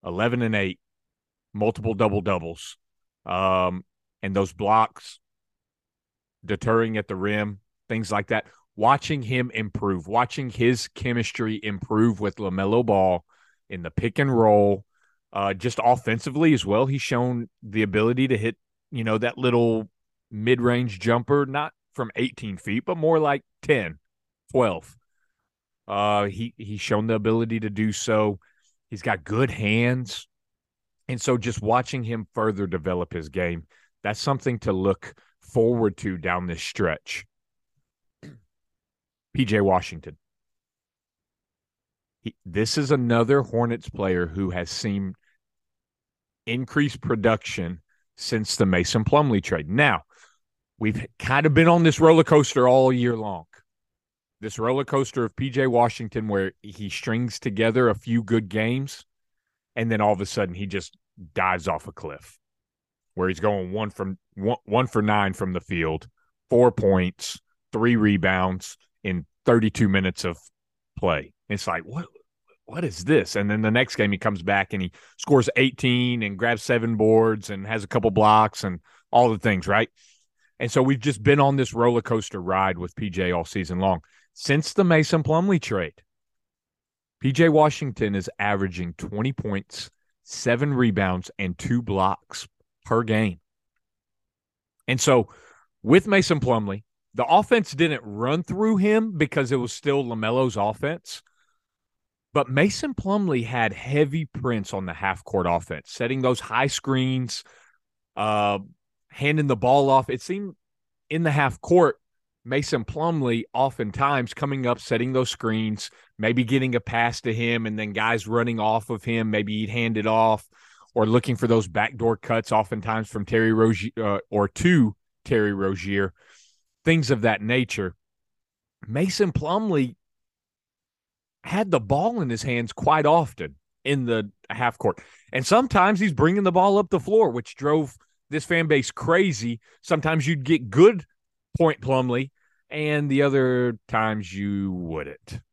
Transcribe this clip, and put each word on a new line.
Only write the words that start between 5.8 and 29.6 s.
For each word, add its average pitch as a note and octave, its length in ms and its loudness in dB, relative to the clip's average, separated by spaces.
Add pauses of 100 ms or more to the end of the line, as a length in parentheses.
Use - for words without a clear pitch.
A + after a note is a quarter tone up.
deterring A2+ 500 0
at G#2 140 -4
the F#2+ 80 -6
rim, G#2 420 -4 (300)
things A2+ 240 -4
like G2+ 140 -2
that, G#2+ 200 -2 (300)
watching C#3 440 2
him B2 320 -2
improve, G2 540 -4
watching A#2+ 420 -2
his A#2+ 380 0
chemistry A2+ 760 -4
improve G#2+ 600 0
with G2+ 160 -4
LaMelo G2+ 480 0
Ball F#2+ 400 2 (440)
in F#2 120 -10
the E2 100 -10
pick - 280 -4
and C#3 140 2
roll, G#2 520 4 (480)
uh, G2 200 -2
just A2+ 300 -6
offensively B2 720 2
as G2+ 120 0
well. G#2 200 2
He's C3+ 160 -4
shown A#2+ 480 -2 (120)
the A2 200 -4
ability A2+ 480 0
to B2 80 0
hit, A2+ 200 -4 (320)
you A#2+ 140 -8
know, A2 140 -2
that A#2 200 -4
little A#2 520 2 (400)
mid-range A#2+ 680 0
jumper, A#2 460 0
not C#3+ 280 -8 (200)
from A#2+ 220 -8
eighteen A#2 420 -6
feet, G#2+ 280 -6
but F3+ 120 -4
more D#3+ 220 2
like C#3+ 240 0 (180)
ten, F#2+ 380 -2 (520)
twelve. G#2 460 -2 (920)
Uh, G#2 380 0
he, G2+ 320 -8
he's G#2+ 220 -12
shown G#2+ 280 -2
the A2+ 80 0
ability A2+ 440 0
to G#2+ 100 -6
do G#2+ 220 -2
so. G#2+ 480 0 (500)
He's G2+ 120 -12
got F#2 240 -4
good A#2 260 0
hands. A#2 760 -2 (840)